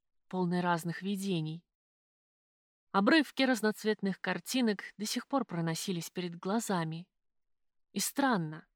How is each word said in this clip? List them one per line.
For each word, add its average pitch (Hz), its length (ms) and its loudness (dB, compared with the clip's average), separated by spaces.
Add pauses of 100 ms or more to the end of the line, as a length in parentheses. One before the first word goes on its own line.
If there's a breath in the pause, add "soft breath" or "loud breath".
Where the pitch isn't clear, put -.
(280)
полной 180 340 2
разных 170 400 0
видений. 185 600 -2 (1400)
Обрывки 262 440 4
разноцветных 214 800 0
картинок 202 760 0
до 202 80 -6
сих - 220 -4
пор 277 180 0
проносились 165 640 -2
перед 180 260 -6
глазами. 175 720 -2 (840)
И 202 80 -4
странно, 175 760 0